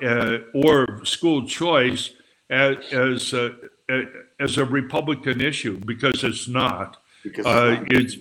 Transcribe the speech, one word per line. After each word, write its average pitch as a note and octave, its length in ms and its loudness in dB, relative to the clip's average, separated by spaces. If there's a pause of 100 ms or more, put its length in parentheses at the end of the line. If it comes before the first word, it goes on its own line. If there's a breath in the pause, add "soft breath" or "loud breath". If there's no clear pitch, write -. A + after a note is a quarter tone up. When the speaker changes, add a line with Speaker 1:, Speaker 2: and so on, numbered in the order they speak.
Speaker 1:
uh, A#2 360 2 (160)
or C3+ 520 4
school D#3 400 0
choice D3+ 640 0 (380 soft breath)
as, C3+ 280 2 (140)
as B2+ 420 0
a, A#2+ 220 -2 (340)
a, C3 140 0 (360)
as C#3 180 -2
a C#3 80 2
Republican C3+ 760 -2
issue, B2+ 440 -4
because A#2+ 380 -2
it's A#2 240 -4
not. B2 500 -4 (260 loud breath)
Speaker 2:
Because G#2 160 -10
it's C3+ 80 -2
Speaker 1:
Uh, A#2+ 280 4
Speaker 2:
not. A#2+ 180 -4
Speaker 1:
it's, B2+ 280 2